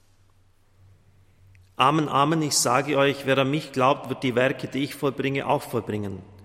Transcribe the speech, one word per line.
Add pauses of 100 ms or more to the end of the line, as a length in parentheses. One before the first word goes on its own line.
(1800)
Amen,
Amen,
ich
sage
euch,
wer
an
mich
glaubt,
wird
die
Werke,
die
ich
vollbringe,
auch
vollbringen. (260)